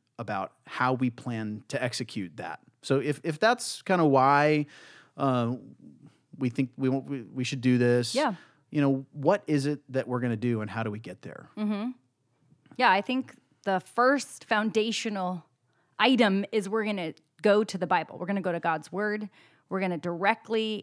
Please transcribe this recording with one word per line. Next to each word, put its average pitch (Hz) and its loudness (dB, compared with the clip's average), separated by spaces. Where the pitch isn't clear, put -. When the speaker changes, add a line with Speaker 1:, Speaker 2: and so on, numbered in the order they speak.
Speaker 1:
about 101 -6
how 127 0
we 123 0
plan 110 -8
to 127 -4
execute 113 -8
that. 85 -12
So 135 0
if, 143 -4
if 156 -6
that's - 0
kinda 180 2
why, 143 4
uh, 127 0
we 127 0
think 123 -2
we, 131 0
we, 135 -4
we 123 -8
should 127 -4
do 123 4
this, 120 2
Speaker 2:
Yeah. 247 2
Speaker 1:
you 151 0
know, 139 2
what 170 2
is 147 2
it 147 -2
that 131 -2
we're 123 -2
gonna 120 0
do 113 0
and 107 -6
how 113 -6
do 110 -4
we 104 -8
get 160 -14
there? - -16
Speaker 2:
Mm-hmm. 214 -4
Yeah, 240 4
I 190 4
think 254 -4
the 190 0
first - 0
foundational 208 -2
item 214 4
is 208 -2
we're 214 -2
gonna 196 -4
go 208 6
to 196 -8
the 175 -2
Bible. 165 -2
We're 175 -6
gonna 196 -2
go 180 -2
to 170 -4
God's 160 -4
Word. 208 -4
We're 185 -4
gonna 180 -2
directly 214 -2